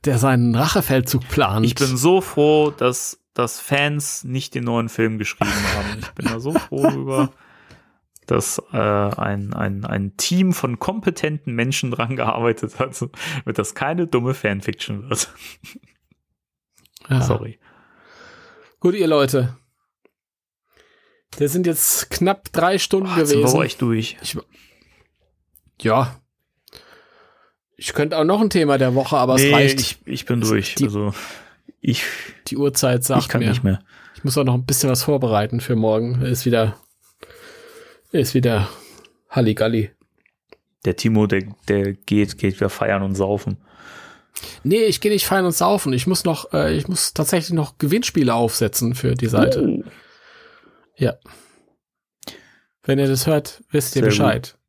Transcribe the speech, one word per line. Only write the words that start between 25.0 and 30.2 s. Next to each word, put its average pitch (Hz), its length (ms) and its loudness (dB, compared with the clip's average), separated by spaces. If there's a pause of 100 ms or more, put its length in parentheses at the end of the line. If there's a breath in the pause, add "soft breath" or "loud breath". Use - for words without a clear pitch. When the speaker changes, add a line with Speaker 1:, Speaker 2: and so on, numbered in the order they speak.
Speaker 1:
ja. 123 340 2 (1600 soft breath)
Ich - 180 -10
könnte 156 240 -2
auch 156 60 2
noch 190 160 2
ein 214 120 4
Thema 147 260 4
der 131 180 2
Woche, 135 220 0
aber 127 180 2
Speaker 2:
Nee, 135 140 4
Speaker 1:
es 143 40 6
reicht. 139 280 4
Speaker 2:
ich, - 240 -6
ich 127 200 -8